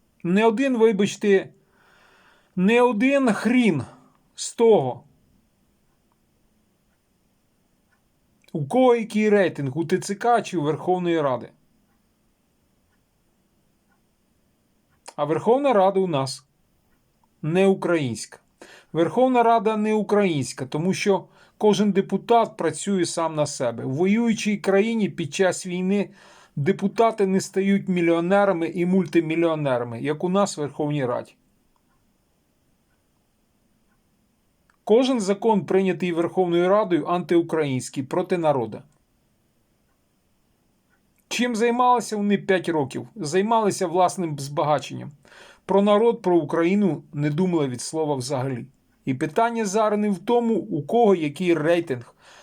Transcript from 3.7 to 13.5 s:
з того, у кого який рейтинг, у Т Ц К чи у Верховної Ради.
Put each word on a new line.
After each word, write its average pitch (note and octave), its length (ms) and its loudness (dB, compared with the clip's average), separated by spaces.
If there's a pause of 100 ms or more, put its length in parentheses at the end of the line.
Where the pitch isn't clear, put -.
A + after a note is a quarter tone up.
з - 180 -12
того, F3+ 500 2 (3500)
у D3+ 120 -6
кого A#3+ 300 4
який G#3+ 340 0
рейтинг, D#3 480 0
у E3 80 -2
Т F3+ 140 0
Ц G3+ 160 -8
К A#3 260 2
чи F3 160 -8
у D#3+ 40 -2
Верховної E3+ 600 -2
Ради. B2 280 -4 (3750)